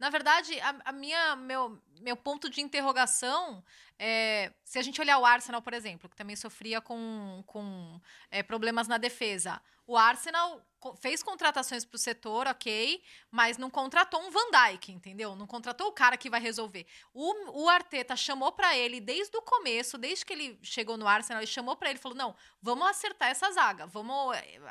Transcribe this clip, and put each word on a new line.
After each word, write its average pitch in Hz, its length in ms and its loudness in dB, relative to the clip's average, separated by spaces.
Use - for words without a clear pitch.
Na 269 100 -2
verdade, 302 500 4
a, 277 140 -2
a 269 60 -6
minha, 302 440 0
meu, 262 440 -6
meu 247 160 -4
ponto 285 340 -8
de 294 100 -6
interrogação 269 1040 0
é: 220 540 0
se - 140 -8
a 254 40 -2
gente 269 180 -6
olhar 285 180 6
o 254 60 6
Arsenal, 240 380 6
por 233 120 -8
exemplo, 208 340 -10
que - 80 -20
também 208 180 -12
sofria 220 460 -8
com, 220 680 -10
com, 180 540 -12
é, 196 120 -2
problemas 226 460 -2
na 233 100 0
defesa. 208 600 -4
O 240 100 0
Arsenal 311 640 4
co-, 254 180 -12
fez 285 260 -4
contratações 294 640 -2
pro - 120 -16
setor, 226 500 -4
ok, 247 540 -2
mas 233 260 4
não 262 140 -8
contratou 294 500 2
um 370 100 -10
Van 427 200 2
Dijk, 220 420 6
entendeu? 196 420 -10
Não 202 120 -12
contratou 240 420 -6
o 415 40 -2
cara 247 260 6
que 269 100 -12
vai 233 120 0
resolver. 214 440 -6
O, 311 480 -6
o 330 80 6
Arteta 294 460 2
chamou 277 360 -2
pra 349 240 4
ele 247 240 0
desde 311 340 -6
o 453 60 -2
começo, 285 560 0
desde 277 300 -6
que 403 80 -10
ele 277 260 -10
chegou 226 380 -6
no 214 100 0
Arsenal, 214 320 2
ele 214 60 -6
chamou 240 280 -6
pra 349 140 -4
ele 269 100 -4
e - 40 -18
falou, 254 160 -10
"Não, 254 160 -4
vamos 247 280 0
acertar 403 420 0
essa 370 220 0
zaga, 208 340 2
vamos, 233 500 -4
é, 92 240 -12